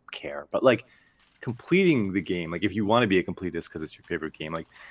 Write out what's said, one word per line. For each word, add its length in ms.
care. 400
But, 120
like, 220
completing 680
the 100
game, 300
like, 120
if 120
you 100
wanna 220
be 120
a 40
completist 480
'cause 100
it's 140
your 80
favorite 300
game, 180
like, 160